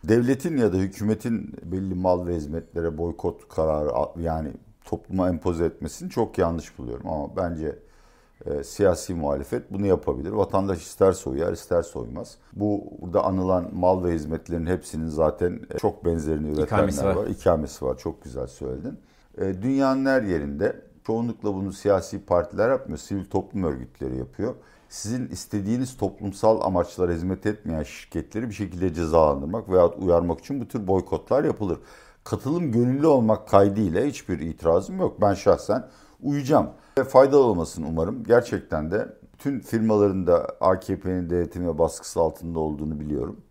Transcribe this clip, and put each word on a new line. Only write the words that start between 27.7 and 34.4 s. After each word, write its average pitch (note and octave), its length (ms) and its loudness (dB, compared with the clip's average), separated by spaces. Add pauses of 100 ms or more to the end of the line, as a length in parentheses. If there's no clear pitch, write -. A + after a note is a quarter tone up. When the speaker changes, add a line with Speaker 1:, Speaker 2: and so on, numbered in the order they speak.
Speaker 1:
şirketleri G#2 680 -8
bir G#2 40 -10
şekilde F2+ 400 -2
cezalandırmak D#2 760 2
veyahut F2+ 340 4
uyarmak E2+ 360 4
için C#3 220 -6
bu G#2 60 -8
tür G#2 200 -6
boykotlar G2 560 0
yapılır. G#2 360 -2 (440)
Katılım C#3 480 -4
gönüllü B2+ 360 2
olmak A2+ 420 4
kaydıyla G2+ 560 4
hiçbir G2 340 -4
itirazım E2+ 600 0